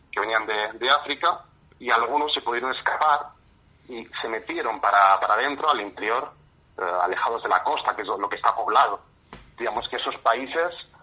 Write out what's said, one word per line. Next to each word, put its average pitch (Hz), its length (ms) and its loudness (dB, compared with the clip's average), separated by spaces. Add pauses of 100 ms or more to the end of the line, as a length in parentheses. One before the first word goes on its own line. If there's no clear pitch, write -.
(120)
que 104 80 -4
venían 110 260 0
de, 107 280 -2
de 120 160 -2
África, 147 500 0 (380)
y 120 120 -6
algunos 131 420 2
se 135 100 -2
pudieron 120 320 -2
escapar 147 560 0 (580)
y 117 180 -12 (160)
se 117 60 -4
metieron 113 520 -4
para, 98 380 6
para 98 160 2
adentro, 139 360 0
al 127 100 2
interior, 110 520 -4 (460)
eh, 95 40 -4 (200)
alejados 110 400 -2
de 113 60 -6
la 92 160 4
costa, 135 320 -2
que 107 60 -8
es 98 60 -6
lo, 101 100 -4
lo 101 100 -4
que - 80 -6
está - 180 2
poblado. 110 460 2 (580)
Digamos 113 300 -4
que 123 80 -6
esos 131 220 -6
países 135 540 0 (300)